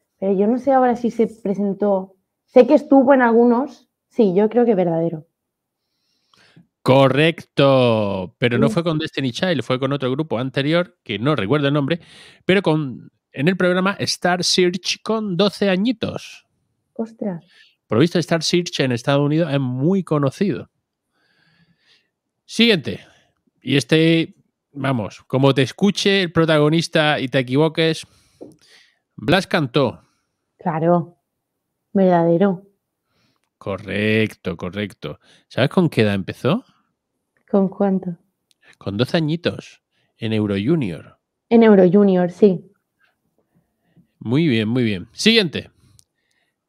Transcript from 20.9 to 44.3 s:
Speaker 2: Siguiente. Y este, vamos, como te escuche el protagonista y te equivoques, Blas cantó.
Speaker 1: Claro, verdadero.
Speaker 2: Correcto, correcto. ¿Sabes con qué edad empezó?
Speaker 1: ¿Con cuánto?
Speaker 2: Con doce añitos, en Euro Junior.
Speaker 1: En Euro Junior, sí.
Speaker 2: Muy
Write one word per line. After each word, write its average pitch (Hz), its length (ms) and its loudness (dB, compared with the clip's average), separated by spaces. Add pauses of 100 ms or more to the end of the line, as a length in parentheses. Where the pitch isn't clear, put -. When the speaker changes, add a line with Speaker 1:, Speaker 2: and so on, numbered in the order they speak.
Speaker 2:
Siguiente. 185 560 0 (640)
Y 127 140 -2
este, 165 600 0 (340)
vamos, 131 560 -6
como 135 280 2
te 139 80 2
escuche 196 600 0
el 175 100 -4
protagonista 156 840 0
y 123 80 -6
te 135 140 -2
equivoques, 156 680 -2 (1120)
Blas 165 320 0
cantó. 139 540 -2 (560)
Speaker 1:
Claro, 165 580 -2 (760)
verdadero. 180 720 2 (960)
Speaker 2:
Correcto, 101 1000 -4
correcto. 92 600 -10 (300)
¿Sabes 127 220 0
con 175 180 2
qué 120 140 0
edad 104 120 2
empezó? 127 500 -4 (840)
Speaker 1:
¿Con 196 200 0
cuánto? 190 500 -4 (580)
Speaker 2:
Con 98 200 -10
doce 127 220 -2
añitos, 156 640 -4 (380)
en 110 140 -6
Euro 104 300 -2
Junior. 107 540 -6 (320)
Speaker 1:
En 233 140 6
Euro 202 280 6
Junior, 190 420 2
sí. 185 400 0 (1500)
Speaker 2:
Muy 143 300 0